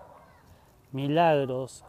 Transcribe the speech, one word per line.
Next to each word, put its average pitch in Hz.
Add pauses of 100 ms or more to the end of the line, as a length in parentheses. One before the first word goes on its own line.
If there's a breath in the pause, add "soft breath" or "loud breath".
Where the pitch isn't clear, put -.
(920 soft breath)
milagros 139